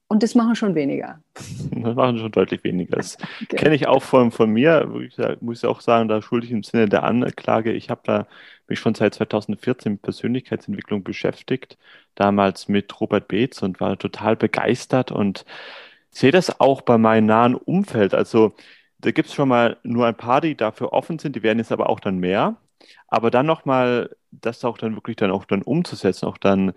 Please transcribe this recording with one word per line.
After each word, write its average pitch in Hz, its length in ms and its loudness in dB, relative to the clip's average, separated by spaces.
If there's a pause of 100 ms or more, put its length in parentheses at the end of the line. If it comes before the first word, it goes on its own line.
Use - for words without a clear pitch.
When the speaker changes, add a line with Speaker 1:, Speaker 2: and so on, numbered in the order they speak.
Speaker 1:
Und 214 140 2
das 226 120 -2
machen 233 200 2
schon 208 200 -2
weniger. 143 460 -4 (160)
Speaker 2:
<laughs> - 360 -12 (100)
Das 117 120 -2
machen 123 240 0
schon 110 140 -8
deutlich 98 320 0
weniger. - 320 -4
Das - 220 -8 (120)
Speaker 1:
<laughs> - 120 -16
Okay. - 140 -8
Speaker 2:
kenne 156 180 4
ich 139 120 0
auch 135 160 2
von, 123 280 4
von 113 200 2
mir. 139 400 2 (160)
Ich 127 80 -20
sag, - 280 -4
muss 117 220 -8
auch 113 160 -2
sagen, 113 280 2
da 107 140 0
schuldig 117 280 -4
im 110 120 -4
Sinne 113 260 2
der 101 140 2
Anklage. 113 680 -2
Ich - 180 -8
habe 120 140 -6
da 104 220 -2 (400)
mich - 140 -6
schon 113 140 -2
seit 104 200 2
zweitausendvierzehn 107 800 -4
mit 101 100 -8
Persönlichkeitsentwicklung 104 1000 -6
beschäftigt. - 720 -8 (380)
Damals 101 540 2
mit 101 320 -2
Robert 104 280 -2
Beetz 117 340 -2
und 95 160 -4
war 98 200 -4
total 104 380 -2
begeistert - 760 0
und 101 320 -2 (680)
sehe 131 220 4
das - 280 2
auch 135 200 4
bei 120 160 4
meinem 110 300 4
nahen 117 280 4
Umfeld. 135 600 0
Also 104 400 2 (440)
da 117 120 -2
gibt's - 240 -4
schon 139 140 0
mal 120 340 2
nur 120 240 0
ein 113 100 -2
paar, 123 240 0
die 156 160 -4
dafür - 360 -4
offen 160 260 -2
sind, 139 180 -8
die 104 60 -4
werden 110 160 2
jetzt 113 140 -4
aber 107 180 0
auch 107 100 -2
dann 95 180 -4
mehr. 107 380 0 (520)
Aber 113 220 -2
dann 123 160 2
noch 160 180 -2
mal, 127 520 0 (140)
das - 340 -8
auch 117 140 -4
dann 113 160 -6
wirklich 107 220 -10
dann 98 140 0
auch 95 140 -2
dann 98 180 -2
umzusetzen, - 640 -2
auch - 120 -6
dann 98 380 2